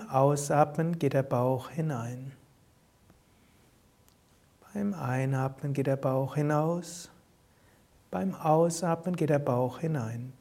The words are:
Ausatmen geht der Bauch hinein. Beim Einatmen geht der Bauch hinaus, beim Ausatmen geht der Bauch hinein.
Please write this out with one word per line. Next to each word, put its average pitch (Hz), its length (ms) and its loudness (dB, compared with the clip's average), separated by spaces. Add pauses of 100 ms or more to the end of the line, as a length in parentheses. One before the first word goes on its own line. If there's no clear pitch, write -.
Ausatmen 147 880 2
geht 139 120 2
der 135 120 2
Bauch 127 460 0
hinein. 131 600 -6 (2500)
Beim 202 200 -2
Einatmen 135 800 -2
geht 139 140 0
der 135 100 2
Bauch 135 380 -2
hinaus, 151 760 0 (1000)
beim 185 260 -2
Ausatmen 165 840 2
geht 151 140 2
der 143 80 4
Bauch 127 400 0
hinein. 127 600 -4